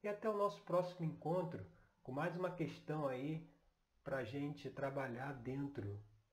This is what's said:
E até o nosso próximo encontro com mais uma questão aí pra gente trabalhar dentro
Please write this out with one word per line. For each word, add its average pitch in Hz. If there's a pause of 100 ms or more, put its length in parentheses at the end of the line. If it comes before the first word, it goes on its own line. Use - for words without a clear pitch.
E 208
até 208
o 208
nosso 202
próximo 175
encontro 160 (380)
com 123
mais 165
uma 180
questão 151
aí 143 (540)
pra 131
gente 143
trabalhar 135
dentro 120 (320)